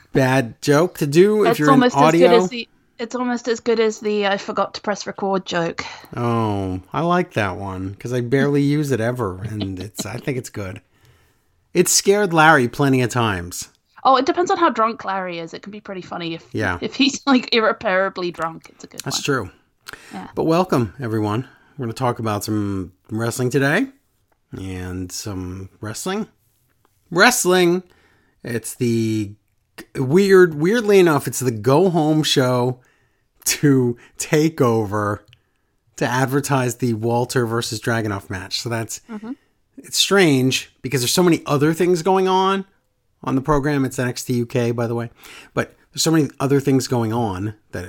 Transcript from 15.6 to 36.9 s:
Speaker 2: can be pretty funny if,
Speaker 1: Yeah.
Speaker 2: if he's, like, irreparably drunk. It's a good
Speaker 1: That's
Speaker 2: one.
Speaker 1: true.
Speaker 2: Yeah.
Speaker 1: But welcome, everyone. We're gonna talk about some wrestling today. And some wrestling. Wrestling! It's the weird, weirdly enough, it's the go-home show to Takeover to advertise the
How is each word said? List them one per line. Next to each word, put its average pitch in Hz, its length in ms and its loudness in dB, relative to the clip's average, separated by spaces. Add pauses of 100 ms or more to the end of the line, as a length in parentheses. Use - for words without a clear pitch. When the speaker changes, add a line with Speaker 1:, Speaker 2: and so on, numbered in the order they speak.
Speaker 2:
can 196 120 -16
be 208 100 -16
pretty 190 180 -12
funny 175 320 -10
if, 160 220 -14
Speaker 1:
Yeah. 101 260 -4
Speaker 2:
if - 140 -8
he's, 269 320 0
like, 254 260 2
irreparably 196 800 0
drunk. 165 400 -10
It's - 140 -20
a - 20 -18
good - 140 -16
Speaker 1:
That's - 180 -6
Speaker 2:
one. - 60 -6
Speaker 1:
true. 123 260 -4 (600)
Speaker 2:
Yeah. 185 240 -14
Speaker 1:
But - 100 -4
welcome, 156 540 0
everyone. 107 480 -2 (300)
We're 139 80 -8
gonna 110 80 -6
talk 120 260 -2
about 107 260 -4
some 101 500 -4 (160)
wrestling 117 400 -2
today. 147 380 0 (640)
And 92 600 -8
some 95 560 -10 (140)
wrestling. 185 460 -6 (840)
Wrestling! 180 720 4 (600)
It's 120 320 -8
the 110 600 -2 (640)
weird, 180 580 4
weirdly 202 440 2
enough, 160 280 4
it's - 140 -6
the 127 100 0
go-home 156 720 2
show 127 580 0 (640)
to 127 540 2 (180)
Takeover 113 1040 0 (800)
to 147 100 -2
advertise 131 680 0
the 120 180 -2